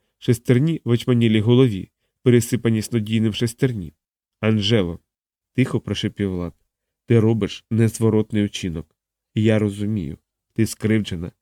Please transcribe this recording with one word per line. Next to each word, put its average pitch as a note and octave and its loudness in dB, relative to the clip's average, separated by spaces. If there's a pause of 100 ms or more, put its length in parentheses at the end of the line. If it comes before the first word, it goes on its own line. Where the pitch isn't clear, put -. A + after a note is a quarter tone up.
(180)
шестерні C3 0
в A#2+ -4
очманілій A#2 2
голові, A#2 2 (340)
пересипані A#2 2
снодійним A2 -2
шестерні. A#2 -4 (480)
«Анжело», G#2 0 (560)
тихо B2 0
прошепів G2+ -6
Влад, F2 -6 (520)
«ти A#2 4
робиш G#2+ 0
незворотний G#2+ 0
вчинок. D#2+ -8 (400)
Я A2 2
розумію, G2+ -4 (360)
ти A2 0
скривджена, G#2 -4 (100)